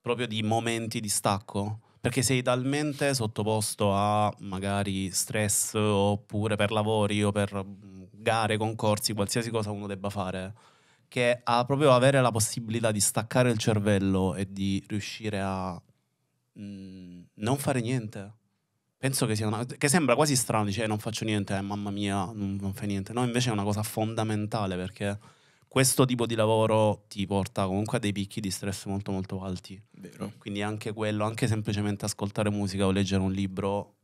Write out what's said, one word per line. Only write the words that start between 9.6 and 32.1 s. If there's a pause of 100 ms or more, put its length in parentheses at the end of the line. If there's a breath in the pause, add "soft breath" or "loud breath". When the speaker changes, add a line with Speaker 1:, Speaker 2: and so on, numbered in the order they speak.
Speaker 1:
uno
debba
fare, (540 soft breath)
che
a
proprio
avere
la
possibilità
di
staccare
il
cervello
e
di
riuscire
a, (800)
mm, (140)
non
fare
niente. (640)
Penso
che
sia
una,
che
sembra
quasi
strano,
dice,
"Eh,
non
faccio
niente,
eh,
mamma
mia,
non,
non
fai
niente."
No,
invece
è
una
cosa
fondamentale
perché (500 soft breath)
questo
tipo
di
lavoro
ti
porta
comunque
a
dei
picchi
di
stress
molto,
molto
alti. (120)
Speaker 2:
Vero.
Speaker 1:
Quindi
anche
quello,
anche
semplicemente
ascoltare